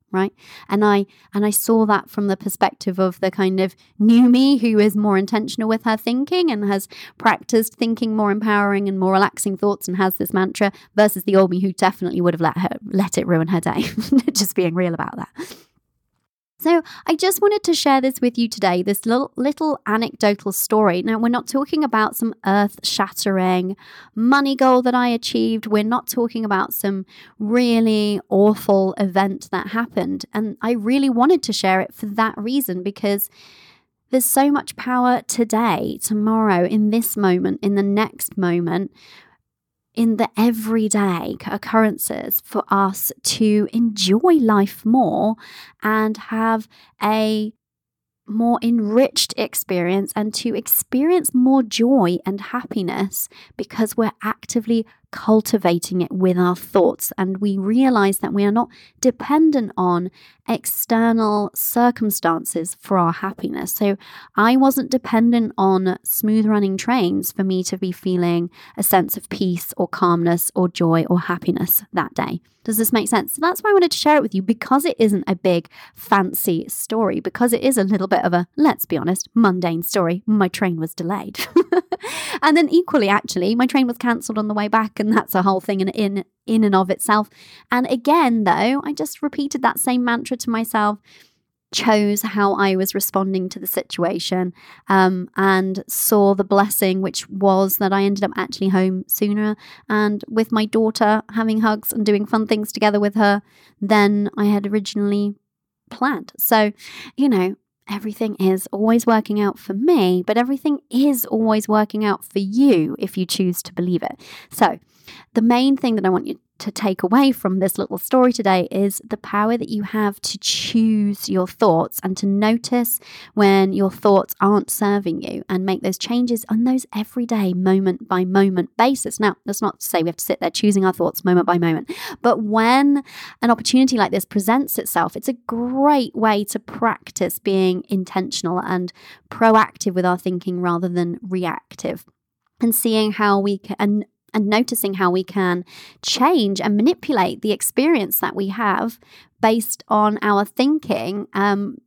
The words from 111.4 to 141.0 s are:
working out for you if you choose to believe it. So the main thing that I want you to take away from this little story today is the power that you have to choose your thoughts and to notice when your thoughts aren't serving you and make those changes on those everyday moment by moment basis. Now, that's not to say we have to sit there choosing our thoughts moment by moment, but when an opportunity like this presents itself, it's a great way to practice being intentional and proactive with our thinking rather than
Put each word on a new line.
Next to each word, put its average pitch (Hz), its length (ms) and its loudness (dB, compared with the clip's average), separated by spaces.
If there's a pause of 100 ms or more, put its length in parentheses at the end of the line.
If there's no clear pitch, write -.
working 214 380 0
out - 180 -2
for - 160 -6
you 202 600 2
if 190 180 -6
you 185 80 -2
choose 180 380 -2
to - 100 -18
believe 180 300 -2
it. - 180 -10 (280)
So - 300 0 (540)
the 233 80 0
main 247 340 4
thing 240 200 -2
that 196 100 0
I 190 40 4
want 180 180 0
you - 120 -10 (200)
to - 120 -8
take 196 320 -4
away 254 280 4
from 190 280 -2
this 190 180 -2
little - 200 -6
story 254 340 2
today 190 400 0
is 196 320 -2
the - 140 -10
power 214 400 -2
that - 120 -10
you 208 140 -6
have 208 380 -2
to - 160 -8
choose 214 880 0
your 185 200 0
thoughts 170 560 0
and 185 120 -4
to - 100 -4
notice 226 760 0 (320)
when 196 400 4
your 196 180 0
thoughts - 480 2
aren't 202 300 2
serving 202 540 -2
you - 260 -8
and 185 160 -2
make 190 160 -2
those 190 160 -2
changes 240 500 -2
on 220 160 0
those 254 220 0 (100)
everyday 214 580 -2
moment 190 540 0
by 185 160 0
moment 185 540 2
basis. 247 420 0
Now, 208 160 2 (100)
that's - 160 -6
not - 200 -4
to - 40 -10
say 165 180 0
we 170 60 -2
have 160 80 -6
to - 60 -10
sit - 160 -2
there 170 120 -2
choosing 196 340 2
our 185 80 2
thoughts - 320 -4
moment 180 220 4
by 175 100 2
moment, 170 340 -2 (300)
but 240 200 2
when 247 640 4 (380)
an 240 100 4
opportunity 254 460 2
like 202 140 0
this 196 120 0
presents 220 540 -2
itself, - 400 -4
it's - 100 -12
a 269 60 0
great 254 840 0
way 214 300 2
to - 140 -6
practice - 800 -6
being 190 500 0
intentional 185 720 -4
and 180 340 -4 (360)
proactive 220 640 2
with 180 100 0
our 180 140 0
thinking 180 420 -6
rather 175 260 -2
than 175 360 -4